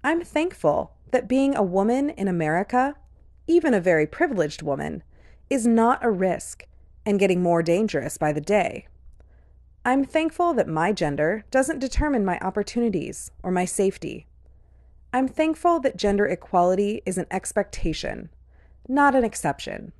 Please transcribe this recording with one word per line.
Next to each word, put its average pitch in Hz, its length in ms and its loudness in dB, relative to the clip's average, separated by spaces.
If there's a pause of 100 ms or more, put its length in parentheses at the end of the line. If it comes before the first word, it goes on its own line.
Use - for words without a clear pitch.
I'm 330 180 0
thankful 311 680 -2 (180)
that 254 160 0
being 269 300 2
a 208 80 2
woman 220 460 0
in - 180 -4
America, 185 680 0 (540)
even 320 260 4
a 196 60 4
very 160 260 4
privileged 190 560 -2
woman, 147 400 -6 (480)
is 247 160 0
not 226 340 4
a 233 120 0
risk 185 520 -4 (400)
and 202 140 0
getting 185 240 2
more 170 220 2
dangerous 170 540 0
by 151 140 0
the 151 80 -4
day. 196 460 -2 (1000)
I'm 269 200 2
thankful 320 500 0
that 226 140 0
my 165 240 0
gender 160 580 -2
doesn't 269 300 0
determine 269 440 0
my 180 140 -2
opportunities 202 920 -4 (100)
or 180 80 -4
my 180 140 0
safety. - 600 -4 (840)
I'm 262 160 0
thankful 320 540 0
that - 160 -2
gender 202 300 2
equality 185 800 0
is 185 100 -6
an 185 140 -4
expectation, - 1000 -6 (580)
not 277 280 4
an 262 100 4
exception. - 760 -6